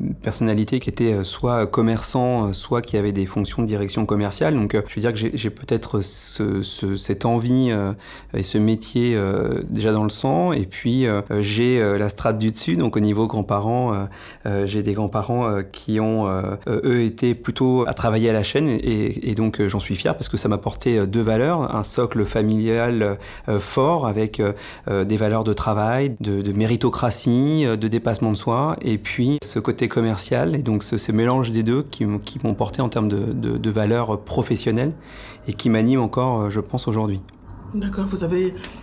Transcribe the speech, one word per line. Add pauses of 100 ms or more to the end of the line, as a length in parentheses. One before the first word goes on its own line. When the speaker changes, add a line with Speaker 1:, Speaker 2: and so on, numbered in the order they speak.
(220)
Speaker 1:
personnalités
qui
étaient,
euh,
soit
commerçants,
euh,
soit
qui
avaient
des
fonctions
de
direction
commerciale.
Donc,
euh,
je
veux
dire
que
j'ai,
j'ai
peut-être
ce,
ce,
cette
envie,
euh, (420)
et
ce
métier,
euh,
déjà
dans
le
sang.
Et
puis,
euh, (180)
j'ai,
euh,
la
strate
du
dessus.
Donc,
au
niveau
grands-parents,
euh, (400)
euh,
j'ai
des
grands-parents,
euh,
qui
ont,
euh, (120)
euh,
eux,
été
plutôt
à
travailler
à
la
chaîne.
Et,
et
donc,
euh,
j'en
suis
fier
parce
que
ça
m'a
apporté,
euh,
deux
valeurs.
Un
socle
familial, (300)
euh,
fort
avec,
euh, (360)
euh,
des
valeurs
l'heure
de
travail,
de,
de
méritocratie,
euh,
de
dépassement
de
soi,
et
puis
ce
côté
commercial,
et
donc
ce,
ce
mélange
des
deux
qui
m-,
qui
m'ont
porté
en
termes
de,
de,
de
valeurs
professionnelles (540)
et
qui
m'animent
encore,
euh,
je
pense,
aujourd'hui. (520)
Speaker 2:
D'accord,
vous
avez, (300)